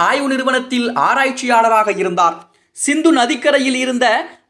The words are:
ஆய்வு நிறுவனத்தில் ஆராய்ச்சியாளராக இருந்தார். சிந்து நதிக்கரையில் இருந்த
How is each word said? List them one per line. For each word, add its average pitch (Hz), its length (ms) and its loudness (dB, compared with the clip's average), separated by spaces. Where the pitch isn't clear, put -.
ஆய்வு 262 280 0
நிறுவனத்தில் 254 600 -2
ஆராய்ச்சியாளராக 226 920 0
இருந்தார். 180 420 0
சிந்து 311 360 0
நதிக்கரையில் 269 680 0
இருந்த 254 280 0